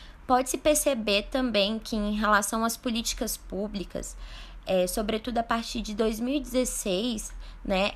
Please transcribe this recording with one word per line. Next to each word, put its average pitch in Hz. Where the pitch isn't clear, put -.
pode-se 262
perceber 233
também 220
que, 220
em 208
relação 214
às 226
políticas 233
públicas, 196
é, 180
sobretudo 220
a 233
partir 233
de 214
dois 220
mil 247
e 302
dezesseis, 220
né, 196